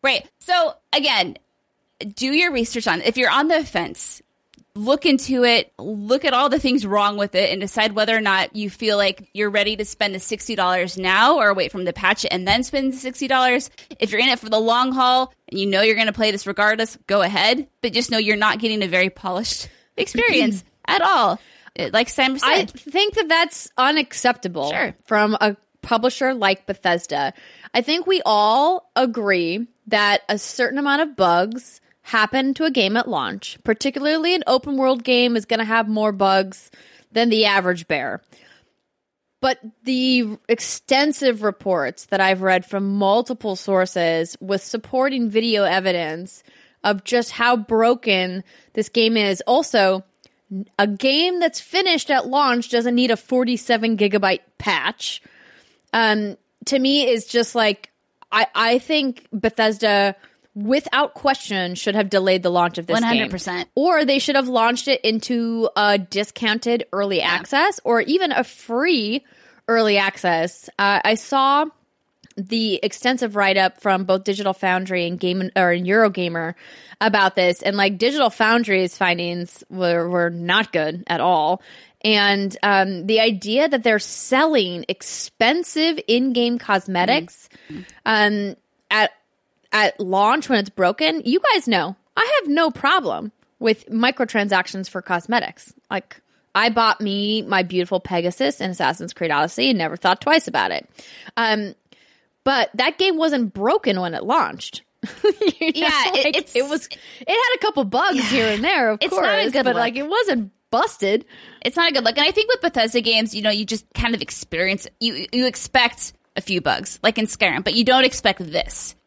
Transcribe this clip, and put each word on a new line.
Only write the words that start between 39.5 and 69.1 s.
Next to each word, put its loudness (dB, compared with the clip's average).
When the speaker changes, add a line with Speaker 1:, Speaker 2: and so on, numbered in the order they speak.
Speaker 2:
the 0
extensive 0
reports -2
that -2
I've 2
read 2
from -4
multiple 0
sources 0
with -4
supporting -2
video 2
evidence -2
of 0
just -2
how 2
broken 0
this -2
game 2
is. 0
Also, 2
a 4
game 0
that's 0
finished -2
at 0
launch 0
doesn't 0
need 2
a 2
forty-seven 0
gigabyte 2
patch. -4
Um, 0
to 2
me, 2
is 0
just -2
like, 0
I, 2
I 2
think -2
Bethesda, 0
without 0
question, -2
should -2
have 0
delayed 2
the 2
launch 2
of -10
this 0
game. 2
Speaker 1:
One 2
hundred -2
percent. -8
Speaker 2:
Or 4
they 2
should 0
have 2
launched 0
it 0
into -2
a 4
discounted -2
early -2
Speaker 1:
Yeah. 0
Speaker 2:
access 0
or 2
even 0
a 0
free -2